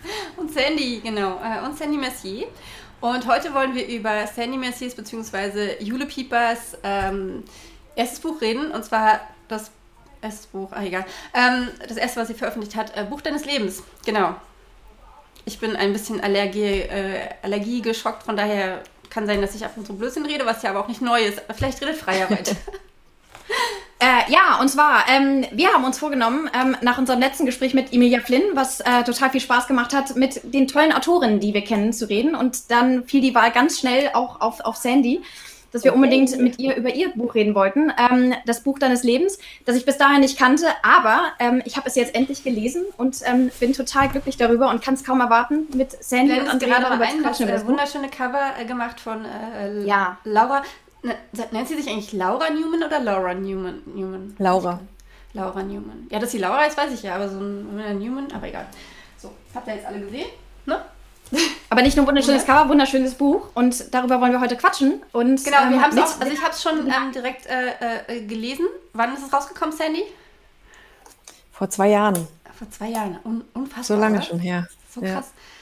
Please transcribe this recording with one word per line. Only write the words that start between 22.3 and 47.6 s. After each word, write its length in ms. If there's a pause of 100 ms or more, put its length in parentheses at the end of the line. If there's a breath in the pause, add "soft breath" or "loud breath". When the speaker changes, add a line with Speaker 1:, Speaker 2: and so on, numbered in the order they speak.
Speaker 1:
weiter. 300
<laughs> 40 (1400 loud breath)
Speaker 2:
Äh, 300
ja, 260
und 120
zwar, 400
ähm, 420
wir 220
haben 100
uns 140
vorgenommen, 500 (100)
ähm, 220
nach 160
unserem 240
letzten 240
Gespräch 300
mit 180
Emilia 280
Flynn, 220 (120)
was, 260
äh, 240
total 240
viel 140
Spaß 240
gemacht 260
hat, 240
mit 240 (140)
den 140
tollen 260
Autorinnen, 440
die 140
wir 100
kennen, 300
zu 160
reden. 260
Und 360
dann 340
fiel 160
die 140
Wahl 160
ganz 280
schnell 360
auch 260
auf, 200
auf 160
Sandy, 440 (500 loud breath)
dass 140
wir 60
Speaker 3:
Okay. 60
Speaker 2:
unbedingt 440
mit 180
ihr 180
über 180
ihr 160
Buch 240
reden 200
wollten, 440
ähm, 340 (140)
das 160
Buch 160
deines 240
Lebens, 360 (280 loud breath)
das 100
ich 80
bis 140
dahin 220
nicht 180
kannte, 260 (180)
aber, 420 (140)
ähm, 280
ich 100
habe 100
es 80
jetzt 200
endlich 280
gelesen 440 (100)
und, 300
ähm, 240 (100)
bin 140
total 340
glücklich 300
darüber 320
und 100
kann's 240
kaum 160
erwarten, 540
mit 180 (100)
Sandy 300
Speaker 1:
Blendest 220
Speaker 2:
und 80
Andrea 60 (100)
Speaker 1:
gerade 80
Speaker 2:
darüber 180
Speaker 1:
mal 60
Speaker 2:
zu 80
Speaker 1:
ein, 40
das, 100
Speaker 2:
quatschen 120
über 80
Speaker 1:
äh, 40
Speaker 2:
das 80